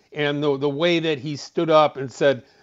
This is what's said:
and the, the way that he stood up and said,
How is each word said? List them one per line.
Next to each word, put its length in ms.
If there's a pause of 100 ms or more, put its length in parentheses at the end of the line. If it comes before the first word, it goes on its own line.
(140)
and 280
the, 140
the 140
way 300
that 180
he 180
stood 320
up 300
and 120
said, 340 (180)